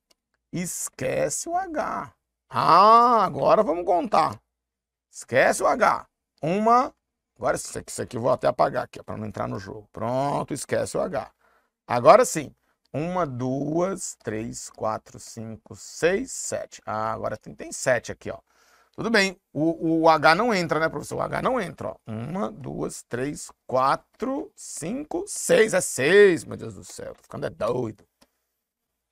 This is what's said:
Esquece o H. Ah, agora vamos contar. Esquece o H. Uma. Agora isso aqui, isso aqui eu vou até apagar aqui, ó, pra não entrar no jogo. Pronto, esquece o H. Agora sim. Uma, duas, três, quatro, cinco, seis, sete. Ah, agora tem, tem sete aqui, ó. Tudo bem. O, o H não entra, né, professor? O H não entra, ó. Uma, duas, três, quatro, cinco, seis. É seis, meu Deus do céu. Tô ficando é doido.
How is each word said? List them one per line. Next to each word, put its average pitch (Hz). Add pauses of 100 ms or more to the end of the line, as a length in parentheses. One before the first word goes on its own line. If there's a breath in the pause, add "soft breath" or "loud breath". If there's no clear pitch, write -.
(500)
Esquece 151
o 339
H. 330 (380)
Ah, 214
agora 160
vamos 330
contar. 208 (720)
Esquece -
o -
H. - (340)
Uma. 226 (420)
Agora 156
isso -
aqui, -
isso -
aqui 113
eu 113
vou 135
até -
apagar 151
aqui, -
ó, -
pra 98
não 107
entrar 110
no 120
jogo. 104
Pronto, 135
esquece 113
o 139
H. 139 (560)
Agora 147
sim. 151 (400)
Uma, 170
duas, 143
três, 113
quatro, 110
cinco, 110
seis, 196
sete. -
Ah, 110
agora 107
tem, -
tem 330
sete 120
aqui, 98
ó. 101 (540)
Tudo 190
bem. 190 (140)
O, 165
o 160
H 160
não 226
entra, 160
né, 160
professor? 127
O 135
H 139
não 247
entra, 165
ó. - (100)
Uma, 123
duas, -
três, 139 (140)
quatro, 156
cinco, 285
seis. 208
É 180
seis, 170
meu 107
Deus 110
do 90
céu. -
Tô -
ficando -
é 123
doido. 117 (1080)